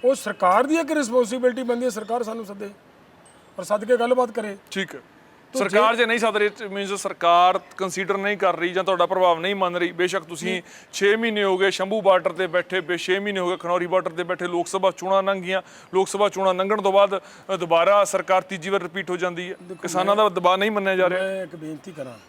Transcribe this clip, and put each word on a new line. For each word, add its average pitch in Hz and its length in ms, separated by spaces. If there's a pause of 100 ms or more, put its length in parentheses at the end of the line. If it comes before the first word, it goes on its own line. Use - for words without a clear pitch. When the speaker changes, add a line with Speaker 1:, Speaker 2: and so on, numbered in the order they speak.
Speaker 1:
ਉਹ 254 120
ਸਰਕਾਰ 202 480
ਦੀ 302 120
ਇੱਕ 320 160
ਰਿਸਪੌਂਸਿਬਿਲਟੀ 247 720
ਬਣਦੀ 240 220
ਹੈ, 247 40
ਸਰਕਾਰ 214 340
ਸਾਨੂੰ 220 220
ਸੱਦੇ 202 240 (880)
ਔਰ 185 40
ਸੱਦ 208 220
ਕੇ 240 120
ਗੱਲਬਾਤ 240 340
ਕਰੇ। 208 260 (140)
Speaker 2:
ਠੀਕ 190 240
ਹੈ। 131 40 (540)
Speaker 1:
ਤੋ 262 60
Speaker 2:
ਸਰਕਾਰ 208 360
Speaker 1:
ਜੇ - 20
Speaker 2:
ਜੇ 240 80
ਨਹੀਂ 226 140
ਸੱਦ 214 180
ਰਹੀ, 208 100
it 208 200
means 196 300
ਸਰਕਾਰ 180 640 (180)
ਕੰਸੀਡਰ 190 400
ਨਹੀਂ 202 200
ਕਰ 180 180
ਰਹੀ 170 140
ਜਾਂ 185 140
ਤੁਹਾਡਾ 175 220
ਪ੍ਰਭਾਵ 180 340
ਨਹੀਂ 190 160
ਮੰਨ 180 200
ਰਹੀ। 175 160
ਬੇਸ਼ੱਕ 175 340
ਤੁਸੀਂ 170 260
Speaker 1:
ਨਹੀਂ। 180 100 (320)
Speaker 2:
ਛੇ 202 220
ਮਹੀਨੇ 220 280
ਹੋ 190 140
ਗਏ 190 140
ਸ਼ੰਭੂ 202 300
ਬਾਰਡਰ 185 300
ਤੇ 175 160
ਬੈਠੇ, 175 340
ਬੇ-, 165 160
ਛੇ 180 220
ਮਹੀਨੇ 202 200
ਹੋ 175 100
ਗਏ 180 80
ਖਨੌਰੀ 175 300
ਬਾਰਡਰ 175 240
ਤੇ 170 120
ਬੈਠੇ, 175 240
ਲੋਕ 175 200
ਸਭਾ 190 240
ਚੋਣਾਂ 190 320
ਲੰਘ 196 180
ਗਈਆਂ, 185 200 (320)
ਲੋਕ 190 140
ਸਭਾ 202 220
ਚੋਣਾਂ 190 240
ਲੰਘਣ 196 280
ਤੋਂ 190 120
ਬਾਅਦ, 196 280 (320)
ਅ, - 20
ਦੁਬਾਰਾ 175 480
ਸਰਕਾਰ 185 380
ਤੀਜੀ 185 280
ਵਾਰ 196 120
ਰਿਪੀਟ 175 280
ਹੋ 180 80
ਜਾਂਦੀ 180 340
ਹੈ। - 120
Speaker 1:
ਦੇਖੋ, 175 180
Speaker 2:
ਕਿਸਾਨਾਂ 185 340
Speaker 1:
ਮੈਂ 214 80
Speaker 2:
ਦਾ 208 60
ਦਬਾਅ 180 280
ਨਹੀਂ 208 140
ਮੰਨਿਆ 196 240
ਜਾ 185 140
ਰਿਹਾ? 185 140
Speaker 1:
ਮੈਂ 190 200
ਇੱਕ 170 120
ਬੇਨਤੀ 156 360
ਕਰਾਂ 131 220 (160)